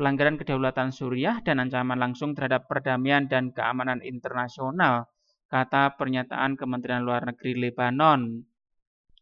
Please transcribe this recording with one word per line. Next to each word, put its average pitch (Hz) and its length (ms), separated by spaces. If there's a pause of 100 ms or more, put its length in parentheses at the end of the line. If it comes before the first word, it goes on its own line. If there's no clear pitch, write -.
pelanggaran 143 400
kedaulatan 131 500
Suriah, 135 540
dan 147 160
ancaman 127 400
langsung 127 320
terhadap 131 340
perdamaian 135 600
dan 127 240
keamanan 123 480
internasional, 127 1040 (480)
kata 139 480
pernyataan 131 560
Kementerian 123 480
Luar 123 240
Negeri 123 400
Lebanon. 123 720 (800)